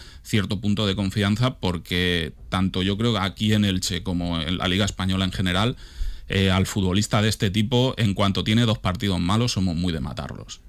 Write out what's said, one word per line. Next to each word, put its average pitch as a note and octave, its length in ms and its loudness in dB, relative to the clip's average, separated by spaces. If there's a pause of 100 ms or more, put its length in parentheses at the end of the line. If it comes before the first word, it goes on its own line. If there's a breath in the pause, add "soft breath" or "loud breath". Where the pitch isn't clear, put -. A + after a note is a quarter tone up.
(240 loud breath)
cierto G2+ 380 0
punto G#2 260 0
de F#2+ 80 0
confianza, G#2 640 0
porque F2 720 0 (160)
tanto F#2+ 320 0
yo G2 160 0
creo A#2 160 0
que G#2 60 0
aquí G2+ 340 0
en G#2 120 4
Elche F#2 380 -2
como F2 380 -2
en E2+ 160 -2
la F#2 100 -2
Liga F#2+ 180 2
Española F#2+ 400 0
en F#2 60 -2
general, G2 440 0 (520 loud breath)
eh, F#2+ 240 2
al F#2 160 4
futbolista G2+ 540 0
de G#2+ 80 4
este G#2 220 0
tipo, A#2+ 460 2
en G2+ 160 0
cuanto F#2+ 300 2
tiene A2 220 4
dos G#2+ 140 2
partidos F#2 400 -2
malos, G#2+ 340 2
somos F#2 220 0
muy F2 180 0
de D#2 60 -4
matarlos. C2+ 680 -8